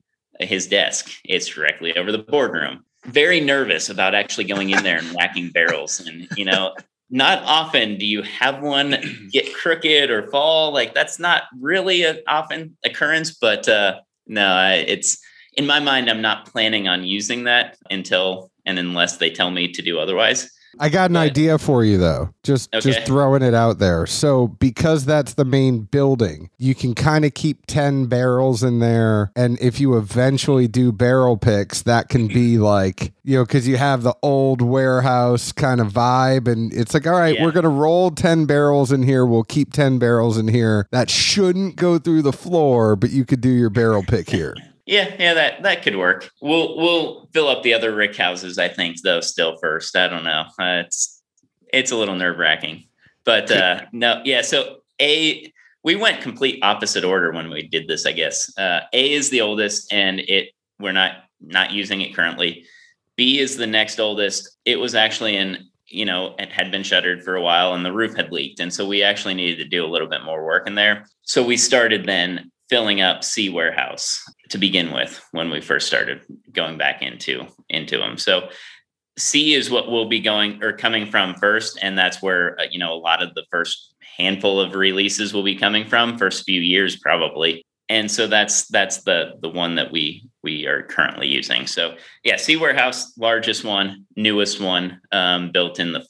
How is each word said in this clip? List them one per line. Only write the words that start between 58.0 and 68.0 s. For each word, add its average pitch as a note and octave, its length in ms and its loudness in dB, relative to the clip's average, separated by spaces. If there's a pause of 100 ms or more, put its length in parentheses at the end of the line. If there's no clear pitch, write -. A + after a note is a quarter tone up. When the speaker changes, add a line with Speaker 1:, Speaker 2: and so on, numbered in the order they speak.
Speaker 1:
I D2 80 0
guess. D#2+ 460 -4
Uh, F2+ 220 -2 (120)
A C3 220 2
is C3+ 160 -2
the B2+ 100 0
oldest, G#2 500 -4
and F#2+ 300 -2
it, G2 300 -2 (280)
we're G2+ 140 -6
not, F#2+ 200 0 (280)
not F#2 300 -2
using G2 320 -4
it - 120 -10
currently. E2+ 520 -4 (500)
B C3 220 0
is C3+ 180 -2
the A#2 100 -6
next G#2+ 320 -2
oldest. G#2 560 -4 (120)
It A#2 120 0
was A#2+ 160 -4
actually A2 400 0
in, F#2+ 320 -6 (200)
you G#2+ 180 -8
know, F#2 340 -6
it G2 140 -12
had F#2 180 -4
been G2 120 -6
shuttered F2+ 420 0
for F#2 120 -4
a F2+ 60 -2
while, F2 300 2
and F2+ 140 -4
the F2+ 80 -6
roof A2 220 -4